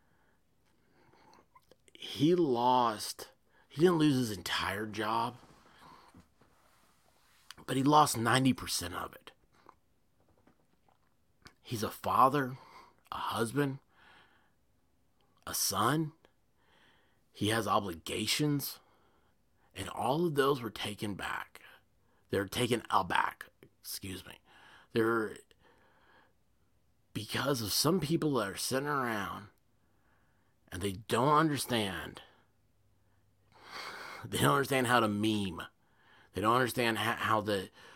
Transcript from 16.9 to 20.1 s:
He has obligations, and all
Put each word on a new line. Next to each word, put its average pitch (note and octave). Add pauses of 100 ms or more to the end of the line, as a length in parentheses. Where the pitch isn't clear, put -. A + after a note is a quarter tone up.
He G#2
has A2+
obligations, G#2 (960)
and F#2+
all C#3+